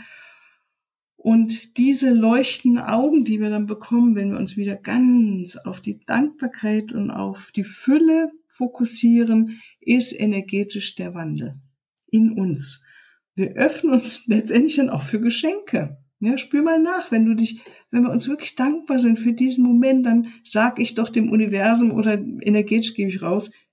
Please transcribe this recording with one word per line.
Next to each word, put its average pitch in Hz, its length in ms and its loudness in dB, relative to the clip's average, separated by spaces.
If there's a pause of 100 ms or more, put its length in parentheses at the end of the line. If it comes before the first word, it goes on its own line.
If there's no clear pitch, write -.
(1160)
Und 226 600 0
diese 262 340 2
leuchtenden 240 720 2
Augen, 262 420 2
die 214 140 -2
wir 214 100 -2
dann 214 180 -2
bekommen, 226 480 2
wenn 202 160 -2
wir 202 80 -6
uns 196 180 -6
wieder 202 180 -4
ganz 214 800 0
auf - 240 -12
die - 260 -10
Dankbarkeit 226 880 -4
und 208 180 -6
auf 196 400 -10
die 202 120 -6
Fülle 320 680 0 (160)
fokussieren, 233 1120 0 (180)
ist - 400 0
energetisch 202 760 -4
der 180 180 -10
Wandel 151 400 -8 (560)
in 220 240 4
uns. 185 500 -6 (520)
Wir 190 180 -4
öffnen 302 400 0
uns - 340 -2
letztendlich 233 500 2
dann 269 120 2
auch - 140 -6
für 214 180 -4
Geschenke. 240 760 -4 (220)
Ja, 233 180 -2
spür 285 260 -2
mal 330 160 2
nach, 349 320 -2
wenn 226 140 4
du 226 100 2
dich, 226 260 -2 (300)
wenn 240 120 2
wir 247 80 0
uns - 160 -2
wirklich - 280 -6
dankbar 285 440 -2
sind 233 180 4
für 226 160 0
diesen 254 300 0
Moment, 254 420 4
dann 233 280 2 (100)
sag 240 360 0
ich 233 160 -4
doch 226 140 -2
dem 220 220 0
Universum 214 600 2
oder 214 220 0
energetisch 208 800 0
gebe 196 160 -4
ich 180 120 -8
raus, 190 300 -4 (220)